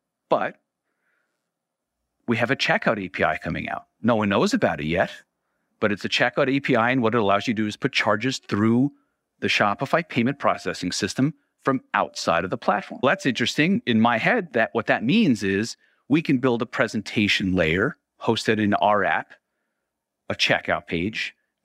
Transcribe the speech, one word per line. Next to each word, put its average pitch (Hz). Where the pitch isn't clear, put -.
but 131
we 117
have 117
a 135
checkout 123
A 90
P -
I 80
coming 78
out. -
No 117
one 107
knows 131
about 95
it 73
yet, 87
but 104
it's 104
a 110
checkout 127
A 139
P 135
I, 113
and 127
what 110
it 123
allows 101
you 117
to 107
do 107
is 107
put 135
charges 110
through 117
the -
Shopify 131
payment 123
processing 92
system 131
from 131
outside 87
of 92
the 131
platform." -
Well, 131
that's -
interesting. 147
In 113
my 117
head, 190
that, 113
what 110
that 113
means 135
is 98
we 160
can 139
build 120
a 113
presentation 104
layer 90
hosted 110
in 104
our 101
app, 87
a 101
checkout 87
page, 92